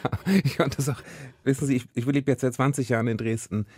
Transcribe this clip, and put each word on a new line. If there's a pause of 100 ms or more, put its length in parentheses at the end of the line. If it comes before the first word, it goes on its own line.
Ja, (100)
ich
fand
das
auch, (420)
wissen
Sie,
ich, (100)
ich
lebe
jetzt
seit
zwanzig
Jahren
in
Dresden. (120)